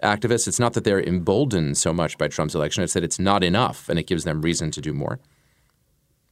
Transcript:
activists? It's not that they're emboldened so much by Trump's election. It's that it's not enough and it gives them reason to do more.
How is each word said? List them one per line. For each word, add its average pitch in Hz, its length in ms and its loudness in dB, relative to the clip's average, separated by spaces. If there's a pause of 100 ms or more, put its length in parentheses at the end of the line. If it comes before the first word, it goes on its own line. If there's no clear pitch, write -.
activists? 107 460 2
It's 87 100 -2
not 120 160 2
that 113 100 0
they're 98 160 2
emboldened 90 800 0
so 82 140 2
much 82 260 -2
by 76 100 0
Trump's 76 280 -4
election. 76 260 -2
It's 85 120 -2
that 87 100 0
it's - 160 -2
not 95 240 4
enough 98 440 0
and 85 100 0
it 78 80 -2
gives 82 180 -2
them 78 180 -2
reason 80 300 0
to - 80 -10
do 78 120 -6
more. 71 280 -6 (1120)